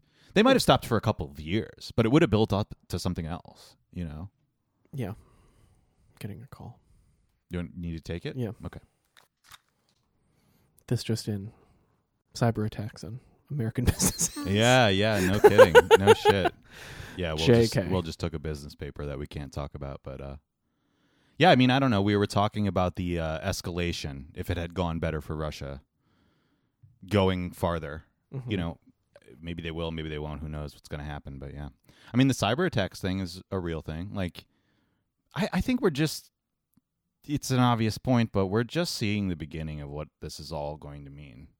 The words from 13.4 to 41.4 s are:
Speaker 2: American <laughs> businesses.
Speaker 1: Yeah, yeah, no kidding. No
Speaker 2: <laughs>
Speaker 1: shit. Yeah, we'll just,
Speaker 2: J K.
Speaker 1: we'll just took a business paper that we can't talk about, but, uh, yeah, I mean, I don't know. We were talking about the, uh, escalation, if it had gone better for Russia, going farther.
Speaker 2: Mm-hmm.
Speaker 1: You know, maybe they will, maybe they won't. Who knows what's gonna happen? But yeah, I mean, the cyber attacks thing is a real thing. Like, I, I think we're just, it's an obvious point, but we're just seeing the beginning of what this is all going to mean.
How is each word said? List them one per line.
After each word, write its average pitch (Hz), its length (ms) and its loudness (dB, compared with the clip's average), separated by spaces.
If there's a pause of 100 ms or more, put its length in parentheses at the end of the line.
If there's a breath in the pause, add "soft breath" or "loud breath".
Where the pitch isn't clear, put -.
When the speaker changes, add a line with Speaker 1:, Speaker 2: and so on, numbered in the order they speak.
Speaker 2:
American 135 340 -4
<laughs> - 0 -
businesses. - 600 0
Speaker 1:
Yeah, 117 420 6
yeah, 101 300 2
no 92 200 2
kidding. - 360 10 (220)
No 403 160 6
Speaker 2:
<laughs> - 80 4
Speaker 1:
shit. 403 320 4 (640 loud breath)
Yeah, 85 160 -4
we'll 78 140 -2
just, 117 260 6
Speaker 2:
J - 80 0
K. 87 80 -6
Speaker 1:
we'll 90 140 0
just 80 160 -10
took 80 140 -4
a 78 60 -8
business 73 360 -8
paper 73 320 -10
that 69 120 -6
we 76 80 -8
can't 71 240 -12
talk 71 240 -8
about, 69 280 -12
but, 67 180 -14
uh, 69 140 -12 (1000)
yeah, 165 140 6
I 147 40 8
mean, 127 160 6
I 131 80 2
don't 135 120 2
know. 98 100 4
We 104 140 4
were 101 120 2
talking 104 400 0
about 90 300 0
the, 87 220 -2
uh, 80 200 -4 (100)
escalation, 85 760 -6 (100)
if 90 140 -8
it 87 80 -4
had 85 160 -8
gone 85 260 -2
better 78 220 -2
for 80 140 -8
Russia, 73 460 -8 (1300)
going 92 420 2
farther. 80 520 -6 (300)
Speaker 2:
Mm-hmm. 123 180 -10
Speaker 1:
You 101 60 0
know, 82 200 -6 (640)
maybe 85 220 -8
they 82 80 -6
will, 82 200 -6
maybe 78 180 -6
they 76 100 -6
won't. 76 220 -8
Who 78 80 -8
knows 76 260 -10
what's - 140 -20
gonna 73 140 -10
happen? 71 360 -12
But 69 140 -12
yeah, 71 160 -12 (440 soft breath)
I 113 40 2
mean, 135 100 6
the 131 60 2
cyber 131 340 0
attacks 98 340 -4
thing 95 200 -2
is 90 200 -10 (100)
a 98 80 -4
real 82 220 -6
thing. 85 320 -10
Like, 92 320 -6 (920)
I, 202 180 -2
I 180 80 0
think 254 200 -2
we're 196 80 4
just, 147 400 -2 (1000)
it's 143 240 -4
an 131 80 4
obvious 113 380 2
point, 120 340 0
but 98 160 0
we're 110 160 0
just 165 320 -4
seeing 104 340 -2
the 87 60 -4
beginning 78 460 -10
of 71 80 -12
what 73 200 -10 (120)
this 78 180 -12
is 78 120 -14
all 76 260 -8
going 73 280 -16
to 69 60 -18
mean. 71 360 -20 (120)